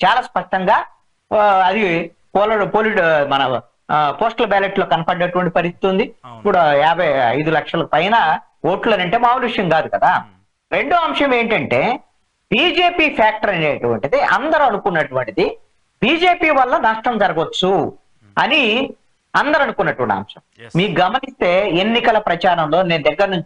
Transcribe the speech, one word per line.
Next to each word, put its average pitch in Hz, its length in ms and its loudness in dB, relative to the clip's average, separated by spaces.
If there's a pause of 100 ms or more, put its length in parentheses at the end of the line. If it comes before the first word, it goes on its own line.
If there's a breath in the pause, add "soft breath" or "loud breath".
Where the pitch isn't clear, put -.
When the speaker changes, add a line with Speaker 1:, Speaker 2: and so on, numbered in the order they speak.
Speaker 1:
చాలా 233 180 2
స్పష్టంగా, 196 640 -2 (520)
ఆ, 202 300 4
అది 180 440 0 (260)
పోల-, 208 280 2
పోలి-, 175 640 2
మన, 131 320 0 (300)
ఆ, 151 200 0
పోస్టల్ 220 360 -2
బ్యాలెట్ 196 320 0
లో 185 80 0
కనపడ్డటువంటి 175 640 -2
పరిస్థితి 175 360 -2
ఉంది. 190 280 0 (100)
Speaker 2:
అవును. 120 140 -18
Speaker 1:
ఇప్పుడు 190 200 0
యాభై 160 540 2
ఐదు 135 380 0
లక్షల 156 340 -2
పైన 165 540 2 (260)
ఓట్లు 196 300 0
అంటే 185 240 0
మామూలు 247 280 2
విషయం 202 220 -4
కాదు 156 200 0
కదా. 151 240 0
Speaker 2:
మ్మ్. - 600 -8
Speaker 1:
రెండో 262 220 -2
అంశం 285 380 0
ఏంటంటే 208 680 -2 (520)
బీజేపీ 330 640 0
ఫ్యాక్టర్ 214 360 0
అనేటువంటిది 147 680 -2
అందరూ 285 440 0
అనుకున్నటువంటిది 156 960 -2 (440)
బీజేపీ 330 480 2
వల్ల 262 260 2
నష్టం 226 420 0
జరగవచ్చు 165 760 0 (460)
అని 247 520 0 (460)
అందరూ 285 260 2
అనుకున్నటువంటి 147 520 -2
అంశం. - 260 -10 (220)
Speaker 2:
Yes. 117 140 -20
Speaker 1:
మీకు 170 240 0
గమనిస్తే 196 680 0
ఎన్నికల 220 480 2
ప్రచారంలో 170 640 0
నేను 165 200 0
దగ్గర 151 260 0
నుంచి 180 180 -4